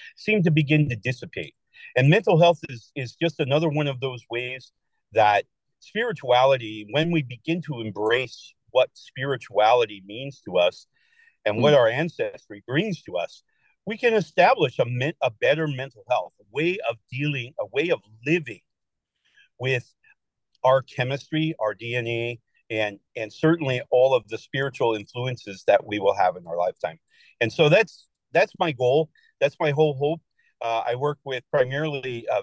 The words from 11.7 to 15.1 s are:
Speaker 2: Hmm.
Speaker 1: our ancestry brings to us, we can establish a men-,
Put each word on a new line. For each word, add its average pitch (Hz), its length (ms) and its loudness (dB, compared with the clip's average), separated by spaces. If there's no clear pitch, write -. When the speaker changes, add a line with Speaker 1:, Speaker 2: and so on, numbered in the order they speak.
Speaker 2:
Hmm. 135 60 6
Speaker 1:
our 117 80 4
ancestry 113 800 -6
brings 170 360 -4
to 90 140 -10
us, - 260 -6
we 214 140 -8
can 233 160 2
establish 180 640 2
a 131 60 2
men-, 123 380 -4